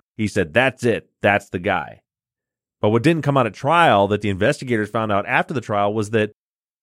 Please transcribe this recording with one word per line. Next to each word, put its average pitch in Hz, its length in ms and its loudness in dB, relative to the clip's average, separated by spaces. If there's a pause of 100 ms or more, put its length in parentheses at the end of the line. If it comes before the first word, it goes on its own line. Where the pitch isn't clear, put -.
(180)
he 107 100 -2
said, 90 260 -2
"That's 127 300 0
it. 107 260 -2 (140)
That's 101 260 0
the 98 80 -8
guy." 85 440 -4 (800)
But 107 100 0
what 117 120 2
didn't 156 220 2
come 139 140 0
out 120 100 2
at 101 80 -8
trial 135 540 4
that 104 120 0
the 107 80 -2
investigators 110 600 -2
found 110 200 -4
out 101 140 0
after 151 300 -2
the 120 60 -4
trial 104 340 -2
was 107 160 -4
that 107 200 0 (520)